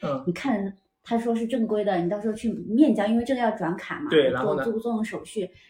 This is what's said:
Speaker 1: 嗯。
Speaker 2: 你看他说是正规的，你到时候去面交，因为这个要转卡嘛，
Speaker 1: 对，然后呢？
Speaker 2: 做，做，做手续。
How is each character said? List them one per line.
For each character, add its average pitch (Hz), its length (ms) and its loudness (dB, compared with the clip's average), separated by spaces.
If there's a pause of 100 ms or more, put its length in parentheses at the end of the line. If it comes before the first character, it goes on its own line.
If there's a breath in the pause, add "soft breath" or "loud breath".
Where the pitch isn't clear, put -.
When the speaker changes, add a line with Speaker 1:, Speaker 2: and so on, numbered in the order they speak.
Speaker 1:
嗯。 139 220 -2
Speaker 2:
你 180 80 0
看 196 400 -2 (300)
他 233 160 0
说 233 160 0
是 226 140 -2
正 233 180 0
规 208 160 0
的， 196 160 0
你 175 100 0
到 208 120 -2
时 220 80 -2
候 214 60 -2
去 220 180 -2
面 233 420 4
交， 202 120 2
因 226 120 4
为 240 60 0
这 269 100 0
个 247 60 -2
要 226 100 2
转 175 260 -2
卡 - 220 -10
嘛， 151 100 -6
Speaker 1:
对， 143 220 6
然 131 140 0
后 151 100 2
呢？ 139 80 0
Speaker 2:
做， 226 120 -2
做， 226 60 -4
做 226 220 -2
手 190 220 -8
续。 185 260 -6 (200 soft breath)